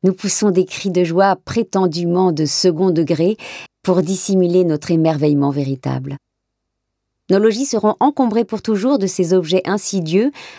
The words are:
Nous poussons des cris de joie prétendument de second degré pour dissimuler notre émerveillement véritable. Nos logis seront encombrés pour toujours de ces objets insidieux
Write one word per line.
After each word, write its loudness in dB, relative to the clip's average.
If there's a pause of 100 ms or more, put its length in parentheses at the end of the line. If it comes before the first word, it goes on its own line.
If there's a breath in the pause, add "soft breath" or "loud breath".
Nous 2
poussons -2
des 2
cris -8
de 0
joie 2
prétendument 0
de 0
second 0
degré 0 (460 loud breath)
pour 2
dissimuler 0
notre -2
émerveillement 2
véritable. -6 (1120)
Nos 4
logis 2
seront 0
encombrés 0
pour -8
toujours 0
de -2
ces 0
objets 2
insidieux -2 (260 loud breath)